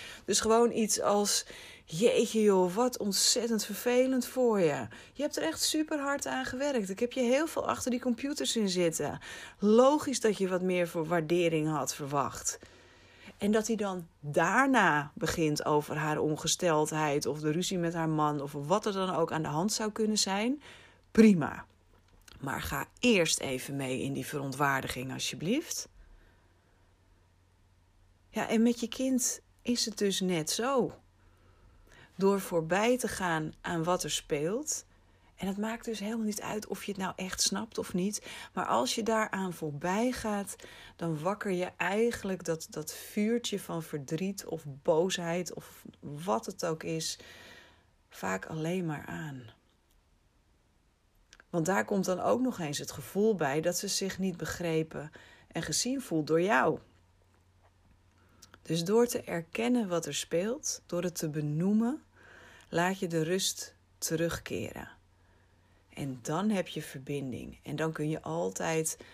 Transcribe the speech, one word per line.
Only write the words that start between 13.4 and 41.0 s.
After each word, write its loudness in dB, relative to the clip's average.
dat 2
hij 0
dan -4
daarna 4
begint 0
over 2
haar 0
ongesteldheid 2
of -2
de 0
ruzie 0
met 0
haar 0
man 2
of -8
wat 0
er 0
dan 0
ook 2
aan 0
de -2
hand 0
zou -2
kunnen 0
zijn, 0
prima. 8
Maar -4
ga -4
eerst 4
even -4
mee -4
in -2
die -4
verontwaardiging, -2
alsjeblieft. -4
Ja, -4
en 4
met 4
je -4
kind 0
is 0
het -6
dus 0
net 0
zo. 0
Door 4
voorbij 2
te -2
gaan -2
aan -2
wat 2
er -4
speelt. -2
En -6
het -4
maakt -4
dus -6
helemaal -4
niet -2
uit -6
of -8
je -6
het -4
nou -4
echt -4
snapt -2
of -6
niet. -2
Maar -2
als 2
je -2
daaraan 0
voorbij -2
gaat, -4
dan -2